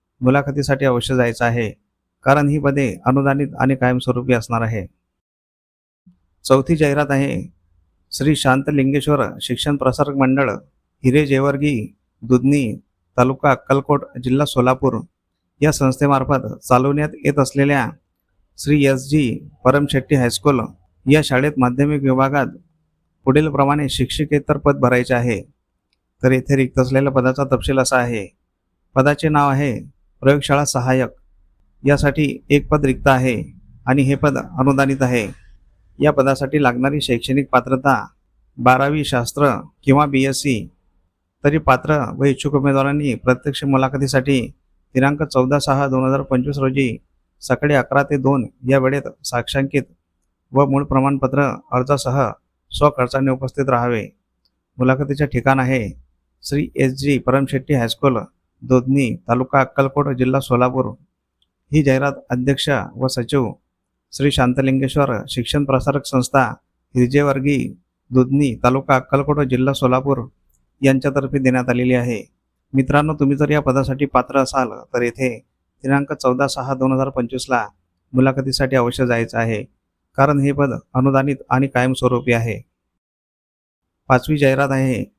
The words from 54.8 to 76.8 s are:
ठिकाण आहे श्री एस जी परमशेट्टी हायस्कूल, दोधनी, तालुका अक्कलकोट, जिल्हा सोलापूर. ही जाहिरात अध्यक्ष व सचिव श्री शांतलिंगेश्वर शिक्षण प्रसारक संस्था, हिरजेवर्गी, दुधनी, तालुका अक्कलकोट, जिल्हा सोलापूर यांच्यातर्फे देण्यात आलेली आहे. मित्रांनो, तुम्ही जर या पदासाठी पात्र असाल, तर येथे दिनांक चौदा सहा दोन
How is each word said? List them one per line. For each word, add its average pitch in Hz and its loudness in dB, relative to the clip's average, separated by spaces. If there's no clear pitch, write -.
ठिकाण 135 0
आहे 127 -2
श्री 143 -4
एस 131 0
जी 135 -2
परमशेट्टी 135 -2
हायस्कूल, 123 0
दोधनी, 127 0
तालुका 127 0
अक्कलकोट, 139 0
जिल्हा 131 0
सोलापूर. 127 0
ही 151 4
जाहिरात 139 2
अध्यक्ष 135 -2
व 131 -2
सचिव 123 -4
श्री 139 0
शांतलिंगेश्वर 135 0
शिक्षण 143 -2
प्रसारक 135 0
संस्था, 131 0
हिरजेवर्गी, 139 2
दुधनी, 127 2
तालुका 131 0
अक्कलकोट, 143 0
जिल्हा 127 0
सोलापूर 131 0
यांच्यातर्फे 135 0
देण्यात 127 0
आलेली 127 0
आहे. 123 -2
मित्रांनो, 139 2
तुम्ही 143 0
जर 147 0
या 151 0
पदासाठी 135 -2
पात्र 131 -2
असाल, 131 0
तर 104 -8
येथे 120 -2
दिनांक 139 -2
चौदा 131 0
सहा 135 -6
दोन 131 0